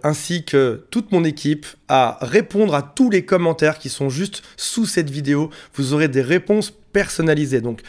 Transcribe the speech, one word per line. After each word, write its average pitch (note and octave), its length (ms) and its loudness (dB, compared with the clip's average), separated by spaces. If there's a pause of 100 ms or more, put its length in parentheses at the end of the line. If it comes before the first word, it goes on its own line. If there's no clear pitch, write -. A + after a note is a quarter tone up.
ainsi D3+ 400 -2
que C3 460 2
toute - 240 -4
mon E3+ 100 4
équipe, D3+ 420 -4 (220)
à B2+ 340 2
répondre F#3+ 540 2
à C#3+ 60 0
tous A#3+ 280 0
les F#3 140 2
commentaires E3 540 2
qui - 100 -14
sont C#3 220 -4
juste F#3 320 -6 (160)
sous - 280 -2
cette D#3+ 240 0
vidéo. C#3+ 400 -2 (260)
Vous C#3 180 -2
aurez D3+ 160 2
des C3 120 2
réponses F#3 520 0 (180)
personnalisées. D3+ 680 0
Donc, A2+ 280 -8